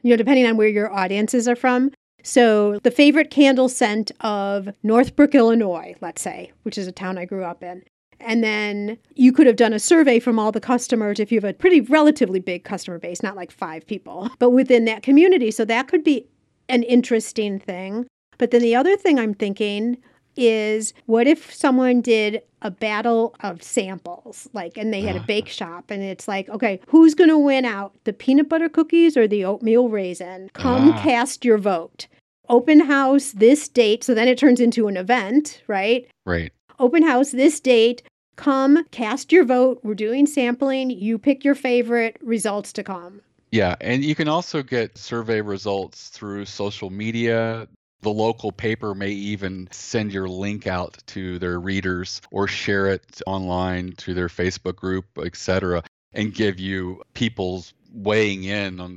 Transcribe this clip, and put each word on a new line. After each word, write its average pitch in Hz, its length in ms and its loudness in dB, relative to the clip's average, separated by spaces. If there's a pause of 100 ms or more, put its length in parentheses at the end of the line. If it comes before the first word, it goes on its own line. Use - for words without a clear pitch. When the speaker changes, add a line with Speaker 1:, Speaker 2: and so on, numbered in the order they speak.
Speaker 1:
you 240 80 2
know, 233 60 8
depending 247 300 4
on 226 100 0
where 214 120 4
your 208 240 -2
audiences 208 540 -2
are 240 100 2
from. 254 360 0 (320)
So 208 580 2
the 233 80 2
favorite 294 400 4
candle 262 380 4
scent 220 420 -2 (100)
of 202 480 -4 (140)
Northbrook, 247 500 2
Illinois, 226 680 2
let's 170 220 -12
say, 175 280 -12 (140)
which 214 120 -10
is 190 120 -8
a 185 40 -14
town 185 260 -8
I 180 60 -10
grew 190 200 -10
up 175 180 -12
in. 180 220 -16 (400)
And 226 200 0
then 208 540 -4 (180)
you 254 160 4
could 262 160 6
have 220 80 4
done 226 160 2
a 214 80 -2
survey 277 400 4
from 233 180 0
all 214 140 0
the 220 80 -6
customers 226 580 -2
if 208 140 -2
you 220 80 2
have 202 80 -6
a 190 40 -6
pretty 349 280 4
relatively 262 580 2
big 180 240 -6
customer 185 380 -10
base, 175 200 -12
not 202 140 -6
like 180 160 -14
five 160 340 -12
people, 196 540 -10
but 247 120 6
within 247 340 4
that 220 180 -4
community. 277 480 6
So 226 140 -4
that 233 240 -2
could 320 160 0
be 285 240 0 (400)
an 247 160 0
interesting 220 760 0
thing. 196 480 -10 (320)
But 240 140 0
then 240 100 4
the 233 140 2
other 349 200 2
thing 330 220 2
I'm 214 160 -2
thinking 208 640 -4 (380)
is, 220 580 0 (120)
what 233 200 2
if - 260 0
someone 254 480 2
did 220 420 0 (200)
a 220 80 -6
battle 226 680 -2
of 180 200 -10
samples, 190 920 -10
like, - 260 -12
and 214 160 -4
they 196 60 -6
had 196 160 -6
a - 20 -8
Speaker 2:
Uh-huh. - 80 -10
Speaker 1:
bake 214 220 -4
shop, 175 420 -14
and 202 100 -8
it's 190 280 -10
like, 196 200 -8
"Okay, 208 380 -6
who's 320 280 6
gonna 311 240 6
win 269 260 2
out, 202 280 -8 (120)
the 214 80 -4
peanut 285 360 2
butter 330 200 0
cookies 330 480 2
or 226 100 6
the 202 180 -2
oatmeal 226 440 2
raisin? 185 640 -8
Come 262 380 4
Speaker 2:
Ah. 202 120 -2
Speaker 1:
cast 254 420 0
your 220 140 4
vote. 185 480 -4 (420)
Open 254 320 8
house 277 520 2
this 226 360 4
date." 220 360 2
So 247 100 0
then 226 140 2
it 254 100 2
turns 247 220 6
into 233 260 2
an 202 100 -4
event, 226 720 -2
right? 220 400 -2 (180)
Speaker 2:
Right. 85 280 -4 (260)
Speaker 1:
"Open 269 240 4
house 269 300 2
this 247 260 2
date. 240 440 2 (340)
Come 277 540 2
cast 240 420 -6
your 339 120 6
vote. 254 380 2
We're 208 120 -6
doing 226 320 0
sampling. 262 640 -2
You 214 300 -6
pick 269 260 -2
your 277 100 2
favorite. 240 680 -2
Results 208 500 -6
to 202 100 -10
come." 190 380 -14 (300)
Speaker 2:
Yeah, 92 320 -2
and 127 200 -4
you 151 120 -2
can 151 140 -4
also 160 340 -4
get 123 340 -6
survey 113 460 -6
results 98 640 -8
through 101 380 -14
social 101 420 -10
media. 113 800 -4 (320)
The 107 100 -4
local 110 400 -4
paper 107 460 -8
may 98 140 -6
even 98 600 -10
send 107 420 -8
your 95 160 -6
link 101 380 -8
out 107 300 -8 (120)
to 92 300 -10
their 87 220 -6
readers 92 600 -8 (120)
or 98 160 -4
share 98 400 -4
it - 400 -8
online 92 720 -6
to - 140 -12
their 87 160 -4
Facebook 90 460 -6
group, 92 300 -8 (180)
et 87 140 -10
cetera, 92 480 -4 (280)
and 104 220 -6
give 98 240 -4
you 95 440 -10 (120)
people's 95 600 -6 (180)
weighing 104 520 -2
in 98 360 -8
on 90 160 -14